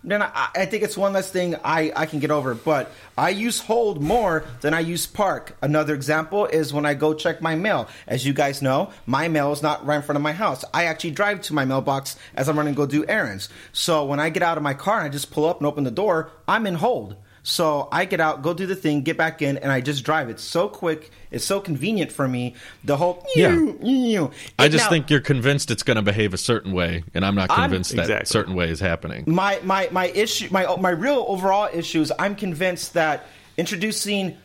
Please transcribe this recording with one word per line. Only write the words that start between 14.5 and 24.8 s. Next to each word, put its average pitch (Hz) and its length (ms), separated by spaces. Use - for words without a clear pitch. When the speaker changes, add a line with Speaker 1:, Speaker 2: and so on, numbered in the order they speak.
Speaker 1:
of 151 60
my 139 100
car 202 260
and 170 60
I 143 40
just 139 220
pull 151 140
up 170 140
and 147 80
open 143 180
the 123 60
door, 165 400
I'm 214 180
in 180 80
hold. 147 400
So 151 460
I 175 140
get 180 160
out, 156 200
go 160 120
do 180 120
the 185 100
thing, 151 260
get 156 160
back 160 240
in, 139 160
and - 120
I 135 120
just 135 240
drive. 151 240
It's 110 120
so 185 280
quick. 160 420
It's - 140
so 196 160
convenient 175 500
for - 160
me. 123 300
The 143 100
whole 175 260
Speaker 2:
Yeah. 175 180
Speaker 1:
"Ew, 311 300
ew." 233 480
Speaker 2:
I 135 100
Speaker 1:
It - 20
Speaker 2:
just 220 160